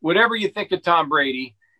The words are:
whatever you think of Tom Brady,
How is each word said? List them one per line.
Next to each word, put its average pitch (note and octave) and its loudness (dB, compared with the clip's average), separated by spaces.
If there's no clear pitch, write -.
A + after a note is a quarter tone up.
whatever G#3+ 2
you G#3+ -2
think G3+ -8
of F#3 -2
Tom E3 2
Brady, C3+ -2